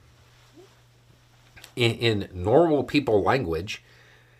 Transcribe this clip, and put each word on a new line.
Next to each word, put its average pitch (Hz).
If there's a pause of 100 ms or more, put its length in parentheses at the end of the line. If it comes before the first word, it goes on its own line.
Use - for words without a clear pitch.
(1800)
in, 117
in 110
normal 135
people 123
language, 95 (560)